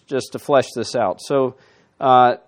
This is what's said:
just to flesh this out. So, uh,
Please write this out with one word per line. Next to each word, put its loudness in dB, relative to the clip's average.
just -8
to -10
flesh 0
this -8
out. -4
So, -4
uh, 4